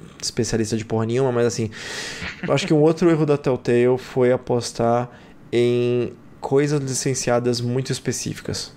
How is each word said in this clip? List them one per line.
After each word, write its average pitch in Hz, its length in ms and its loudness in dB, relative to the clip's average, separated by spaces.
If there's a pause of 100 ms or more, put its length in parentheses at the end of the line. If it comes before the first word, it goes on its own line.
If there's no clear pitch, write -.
(220)
especialista 113 540 -2
de 107 100 -4
porra 110 200 0
nenhuma, 123 260 0
mas 120 140 2
assim, 113 240 -2 (800)
eu 135 60 2
acho 139 140 2
que 165 60 2
um 151 80 6
outro 165 280 4
erro 160 160 4
da 147 120 2
Telltale 123 600 2
foi 127 340 0
apostar 123 760 0 (420)
em 120 600 2 (300)
coisas 143 400 2
licenciadas 123 800 0
muito 123 300 -2
específicas. - 840 -6